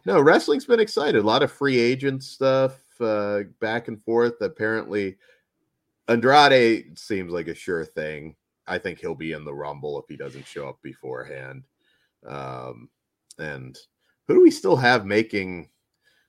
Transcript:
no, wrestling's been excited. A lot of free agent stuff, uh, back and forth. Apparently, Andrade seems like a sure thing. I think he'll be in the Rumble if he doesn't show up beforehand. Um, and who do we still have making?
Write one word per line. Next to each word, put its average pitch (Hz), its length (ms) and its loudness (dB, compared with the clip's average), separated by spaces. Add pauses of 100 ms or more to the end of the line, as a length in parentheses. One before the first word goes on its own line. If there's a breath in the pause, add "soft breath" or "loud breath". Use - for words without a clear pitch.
no, 185 160 4
wrestling's 160 460 4
been 233 120 4
excited. 202 380 0
A 104 80 2
lot 117 160 4
of 139 100 0
free 135 280 0
agent 131 440 0
stuff, 131 560 0 (220)
uh, 104 380 -2 (200)
back 113 280 -4
and 110 120 -10
forth. 117 420 0
Apparently, 104 760 -4 (880)
Andrade 120 920 4
seems 92 340 -6
like 85 140 -6
a 82 80 -8
sure 82 300 -6
thing. 78 500 -12 (320)
I 92 100 -8
think 87 220 -8
he'll 82 160 -8
be 80 160 -8
in 76 140 -10
the 73 100 -10
Rumble 73 440 -10
if - 80 -16
he 73 80 -16
doesn't 69 300 -16
show 69 240 -14
up 64 140 -18
beforehand. 65 800 -14 (600)
Um, 64 640 -14 (520)
and 69 360 -14 (520)
who - 80 2
do 370 80 8
we 339 80 8
still 185 240 0
have 123 320 2
making? 98 640 -4 (600)